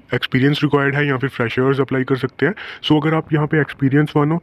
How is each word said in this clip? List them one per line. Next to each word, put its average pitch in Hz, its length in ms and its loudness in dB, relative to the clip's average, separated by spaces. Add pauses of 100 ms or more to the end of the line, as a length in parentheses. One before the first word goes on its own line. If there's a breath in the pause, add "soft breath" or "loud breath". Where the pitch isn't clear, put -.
(140)
एक्सपीरियंस 135 500 0
रिक्वायर्ड 139 320 2
है 147 120 0
या 135 100 0
फिर 131 120 -2
फ्रेशर्स 131 500 0
अप्लाई 131 240 0
कर 135 120 -2
सकते 127 300 -4
हैं। 180 80 0 (360 loud breath)
So, 151 140 4
अगर 156 100 0
आप 160 200 -2
यहाँ 147 140 0
पे 156 140 0
एक्सपीरियंस 139 560 0
वन 147 140 2
हो, 170 100 0